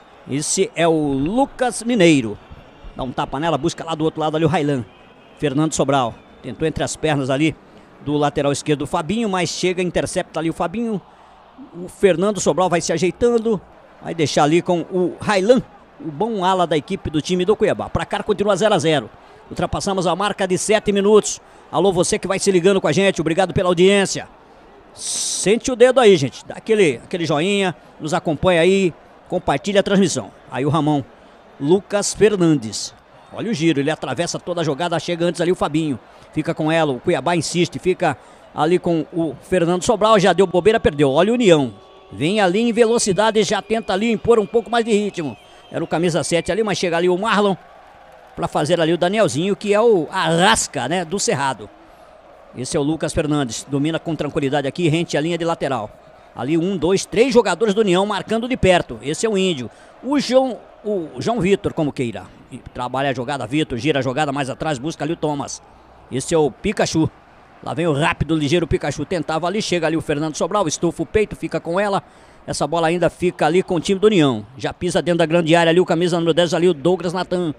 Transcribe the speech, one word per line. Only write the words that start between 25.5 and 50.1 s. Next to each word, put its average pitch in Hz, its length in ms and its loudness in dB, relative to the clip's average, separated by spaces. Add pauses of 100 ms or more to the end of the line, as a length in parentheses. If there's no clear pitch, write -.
o 247 40 -2
dedo 247 240 6
aí, 208 160 8
gente. 135 300 -2
Dá 131 100 -16
aquele, 190 480 0
aquele 170 220 -6
joinha, 180 500 0 (240)
nos 160 140 -6
acompanha 170 480 0
aí, 185 320 2 (360)
compartilha 180 500 -2
a 190 40 4
transmissão. 175 480 0 (200)
Aí 127 140 -4
o 147 40 0
Ramon, 147 320 0 (580)
Lucas 190 540 0
Fernandes. 165 800 0 (400)
Olha 139 160 -8
o 240 40 -2
giro, 156 260 0
ele 139 100 0
atravessa 160 480 -6
toda 175 240 -6
a - 20 0
jogada, 160 360 -2
chega 170 260 -4
antes 175 160 -2
ali 170 100 0
o 185 40 2
Fabinho. 156 420 -2 (340)
Fica 156 220 -4
com 156 180 -2
ela, 160 200 2
o 123 80 -4
Cuiabá 165 360 0
insiste, 165 440 -2
fica 175 360 0 (380)
ali 165 240 0
com 170 340 0
o 160 300 -4
Fernando 175 420 0
Sobral, 214 360 4
já 180 140 4
deu 185 120 4
bobeira, 185 340 2
perdeu. 147 320 2
Olha 180 200 4
o - 20 2
União, 160 400 4 (380)
vem 156 280 -2
ali 190 200 2
em 233 120 2
velocidade, 220 720 2
já 196 200 -2
tenta 220 320 -4
ali 220 180 0
impor 220 260 2
um 208 80 2
pouco 220 240 -2
mais 233 160 0
de 233 60 -2
ritmo. 185 440 -2 (360)
Era 147 120 -6
o 165 40 -8
camisa 170 360 0
sete 170 280 -2
ali, 208 120 0
mas 202 140 -2
chega 165 200 -2
ali 180 120 2
o 180 80 0
Marlon 202 380 0 (800)
pra 165 120 -6
fazer 165 320 0
ali 160 140 2
o 170 40 0
Danielzinho, 180 580 0
que 202 180 -2
é 208 80 2
o 208 300 4